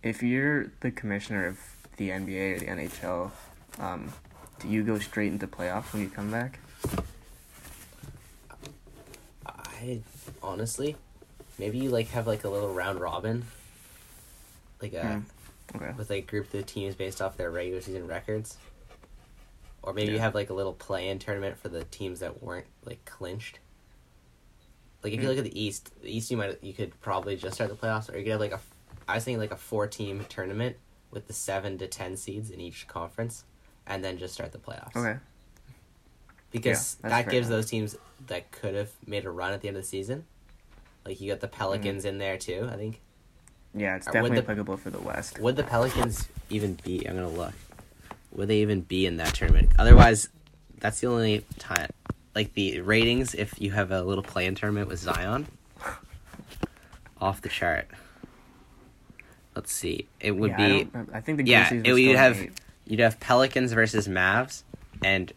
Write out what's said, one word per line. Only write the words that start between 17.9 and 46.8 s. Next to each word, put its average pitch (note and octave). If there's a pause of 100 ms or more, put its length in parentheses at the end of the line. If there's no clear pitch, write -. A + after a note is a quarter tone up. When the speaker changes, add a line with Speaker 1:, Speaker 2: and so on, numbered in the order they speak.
Speaker 2:
records, G#2+ (1200)
or F#2+
maybe G#2
you G#2+
Speaker 1:
Yeah. A2+
Speaker 2:
have, G#2+
like, G2+
a F#2
little F#2+
play-in F#2+
tournament G2
for F#2+
the E2
teams F2+
that E2+
weren't, F2 (180)
like, -
clinched. G2 (1400)
Like, G#2+
if B2
you -
Speaker 1:
Hmm. C3+
Speaker 2:
look C3
at B2+
the G#2
East, G#2 (120)
the -
East, A2+
you B2+
might, G2+
you F#2+
could F#2+
probably G2
just F#2
start G#2+
the A2
playoffs, A2
or -
you G2+
could A2
have, G#2+
like, G#2
a, F#2+ (480)
I G2+
was A2+
thinking, A#2+
like, G#2+
a G2
four-team G#2
tournament G#2+ (340)
with A2
the -
seven G2
to F#2
ten F#2+
seeds G#2+
in F2
each F2
conference, A2+ (400)
and F#2+
then F#2
just F2+
start E2
the E2+
playoffs. -
Speaker 1:
Okay. A#2 (1300)
Speaker 2:
Because A#2
Speaker 1:
Yeah, G#2
that's A#2
Speaker 2:
that A#2+
Speaker 1:
fair G#2+
Speaker 2:
gives B2
Speaker 1:
enough. A#2
Speaker 2:
those G#2+
teams G#2+ (300)
that -
could G2
have G#2 (160)
made G2+
a F#2+
run F2+
at G2
the G#2
end G2
of F#2+
the -
season. A2+ (800)
Like, F#2+
you G2
got F#2+
the G2+
Pelicans G2
Speaker 1:
Mm-hmm. G2+
Speaker 2:
in G2
there, F#2+
too, G2
I -
think. A2 (760)
Speaker 1:
Yeah, G2
it's F#2+
Speaker 2:
Or -
would -
Speaker 1:
definitely A#2+
Speaker 2:
the G#2
Speaker 1:
applicable G#2
for G2
the -
West. -
Speaker 2:
Would B2
the D3
Pelicans A#2+ (220)
even G2+ (100)